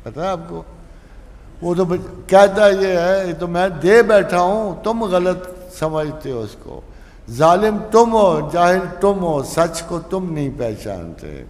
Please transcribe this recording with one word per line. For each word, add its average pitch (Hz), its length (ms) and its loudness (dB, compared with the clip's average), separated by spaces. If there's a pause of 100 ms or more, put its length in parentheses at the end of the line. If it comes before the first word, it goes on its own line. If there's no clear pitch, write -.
पता 117 180 -10
है 190 60 -4
आपको? 170 360 -10 (1000)
वो 175 120 -2
तो 185 100 2
बच-, 180 460 -6
कहता 202 380 6
ये 190 320 2
है, 190 260 0
"ये 175 60 -6
तो 170 160 -8
मैं 175 320 -2
दे 208 220 6
बैठा 202 360 4
हूँ, 190 440 -2
तुम 226 240 -2
गलत 180 640 -2 (100)
समझते 151 500 -6
हो 120 100 -6
उसको। - 440 -14 (460)
जालिम 180 480 2
तुम 226 320 4
हो, 170 440 2
जाहिल 175 260 4
तुम 196 380 -2
हो, 160 240 -2
सच 165 380 -2
को 170 180 -8
तुम 180 340 -6
नहीं 143 180 -4
पहचानते। 85 1000 -10